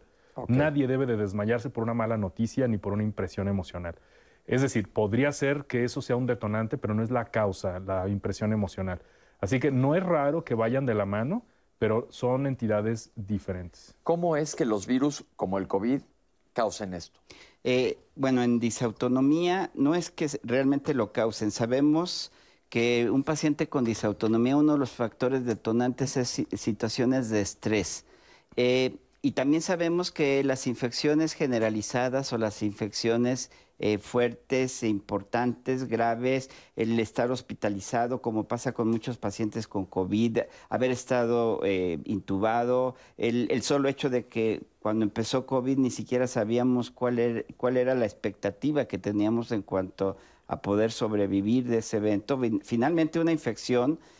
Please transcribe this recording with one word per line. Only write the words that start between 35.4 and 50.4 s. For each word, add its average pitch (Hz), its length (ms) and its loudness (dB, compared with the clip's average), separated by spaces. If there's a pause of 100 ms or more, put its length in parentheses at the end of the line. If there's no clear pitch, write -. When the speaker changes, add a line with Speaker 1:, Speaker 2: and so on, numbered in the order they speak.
Speaker 3:
graves, 117 600 0 (280)
el 113 220 0
estar 120 320 0
hospitalizado, 120 920 -4
como 107 220 -2
pasa 120 280 -4
con 113 160 0
muchos 113 300 -2
pacientes 110 500 -4
con 98 160 -4
covid, 107 540 0 (320)
haber 120 200 0
estado, 120 720 0
eh, 90 420 0
intubado, 120 880 0 (240)
el, 117 320 0
el 123 100 2
solo 139 280 2
hecho 135 200 -2
de 123 180 0
que 113 360 -2 (180)
cuando 107 240 2
empezó 117 400 -2
covid 131 320 0
ni 127 140 2
siquiera 123 360 -2
sabíamos 120 640 0
cuál 123 280 -2
er-, 117 280 0 (120)
cuál 127 180 0
era 127 180 2
la 120 120 2
expectativa 113 800 -2
que - 100 -6
teníamos 104 560 0
en 107 80 -2
cuanto 95 560 -2 (300)